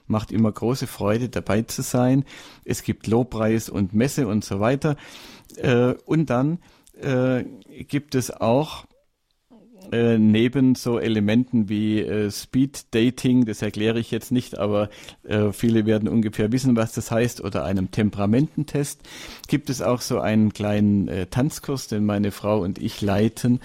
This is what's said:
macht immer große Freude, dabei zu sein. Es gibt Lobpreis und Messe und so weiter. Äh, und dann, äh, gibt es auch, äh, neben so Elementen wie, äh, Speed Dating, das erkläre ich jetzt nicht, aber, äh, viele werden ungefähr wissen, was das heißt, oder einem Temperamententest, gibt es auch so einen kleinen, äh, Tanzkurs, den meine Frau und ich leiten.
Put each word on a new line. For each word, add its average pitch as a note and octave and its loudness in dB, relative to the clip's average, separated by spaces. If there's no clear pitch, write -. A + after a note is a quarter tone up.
macht G#2+ -4
immer G#2+ 2
große A#2+ -4
Freude, A2 -2
dabei G2 -2
zu - -6
sein. B2+ 2
Es - -6
gibt - -6
Lobpreis A2 0
und F#2+ -2
Messe B2 0
und G2+ -2
so G2 -6
weiter. C#3 0
Äh, B2 2
und D#3 0
dann, C#3 0
äh, B2+ 0
gibt - -6
es B2+ -2
auch, B2 -2
äh, A#2 4
neben A#2+ 6
so A#2+ -2
Elementen A2 2
wie, G#2+ 0
äh, G#2 -2
Speed - -2
Dating, B2 2
das G#2+ -6
erkläre A2 -2
ich A2+ -8
jetzt A2+ -4
nicht, B2 -4
aber, G#2 0
äh, G#2+ 0
viele A2+ 2
werden G#2+ 2
ungefähr G#2+ 0
wissen, B2+ 2
was A2+ -2
das - -8
heißt, A#2 0
oder F#2 -4
einem F#2 -2
Temperamententest, A#2+ 0
gibt - -2
es C3 -4
auch A#2+ 0
so A#2+ -2
einen G#2+ 2
kleinen, G#2 2
äh, F2+ -4
Tanzkurs, C3+ -4
den G#2 -4
meine G#2 0
Frau G#2+ -2
und F#2 -4
ich - -8
leiten. A2 0